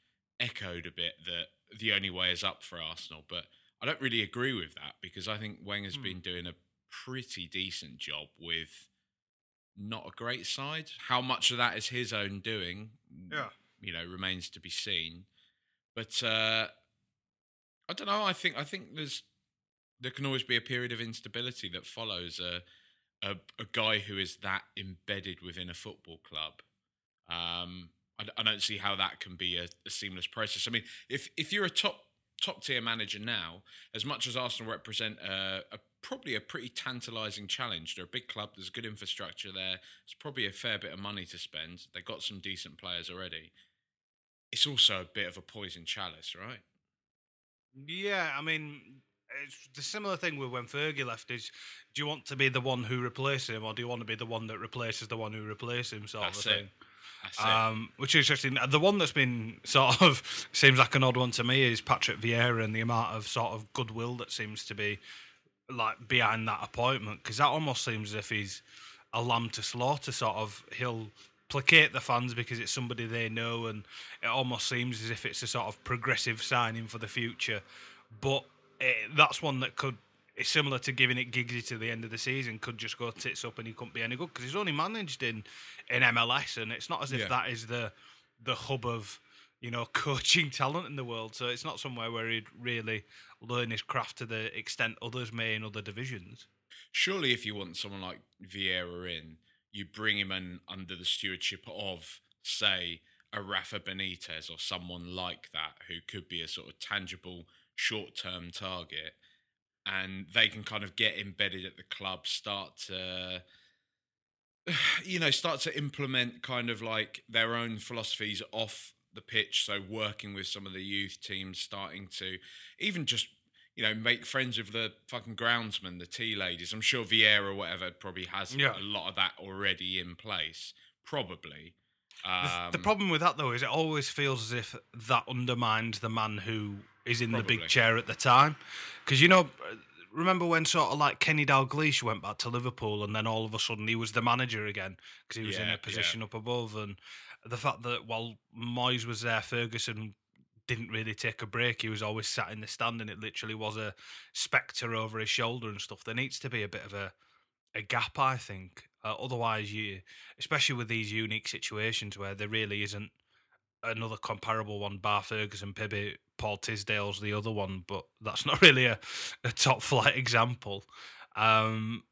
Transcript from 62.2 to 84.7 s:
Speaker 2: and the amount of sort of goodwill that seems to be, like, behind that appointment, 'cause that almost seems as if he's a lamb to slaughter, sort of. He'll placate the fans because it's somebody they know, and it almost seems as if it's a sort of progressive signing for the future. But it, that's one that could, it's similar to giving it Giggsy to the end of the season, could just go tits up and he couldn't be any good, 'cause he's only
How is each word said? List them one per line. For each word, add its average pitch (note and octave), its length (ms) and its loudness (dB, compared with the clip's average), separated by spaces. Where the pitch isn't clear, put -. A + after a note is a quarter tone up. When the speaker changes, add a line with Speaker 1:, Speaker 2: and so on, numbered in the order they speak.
Speaker 2:
and A2 120 0
the A2 60 0
amount A2+ 340 2
of G#2+ 120 -6
sort A#2 260 0
of G#2+ 200 -10
goodwill A#2 440 -2
that A#2 140 -8
seems G#2+ 340 -4
to G#2+ 100 -8
be, G#2 240 -2
like, A#2 380 -2
behind A2+ 400 4
that G#2+ 160 0
appointment, A#2 600 0
'cause G#2+ 140 -4
that C#3+ 100 6
almost C#3+ 360 0
seems G#2+ 300 -2
as - 20 -4
if G#2+ 140 -4
he's G#2 320 -2
a A#2 80 2
lamb A#2 300 2
to A2 120 -4
slaughter, C3 480 0
sort A2 260 0
of. G#2 260 -4
He'll A2+ 380 -4
placate D3+ 440 10
the B2+ 80 -2
fans B2 320 2
because A#2+ 260 -4
it's A#2 120 -2
somebody A#2+ 340 -2
they A2+ 240 -2
know, A#2 380 -2
and G#2+ 180 -8
it - 60 -2
almost B2 400 2
seems B2 360 0
as A2+ 60 -4
if A#2 160 -4
it's - 180 -4
a C3+ 40 -4
sort G#2+ 200 0
of - 160 -8
progressive A#2 600 0
signing A2+ 440 2
for A#2 120 -8
the A2 80 -6
future. A#2 540 -2
But C3+ 240 2
it, B2 360 2
that's D3 260 8
one C3+ 200 2
that C3 140 -2
could, C3 220 -2
it's - 140 0
similar C#3 300 4
to C#3 120 -2
giving B2+ 260 6
it B2 140 -2
Giggsy A#2+ 360 -2
to A#2+ 100 -4
the A2 120 -4
end A2+ 160 -4
of A2 60 -10
the A2+ 60 -6
season, B2+ 420 -2
could A#2 180 -6
just A2+ 200 -6
go A#2+ 140 -4
tits - 340 -6
up A2+ 140 -10
and A2+ 80 -10
he A2+ 60 -10
couldn't G#2+ 200 -12
be A#2 100 -4
any A#2 140 -2
good, D#3+ 160 -8
'cause A#2+ 120 -10
he's C3+ 120 -6
only G3+ 160 0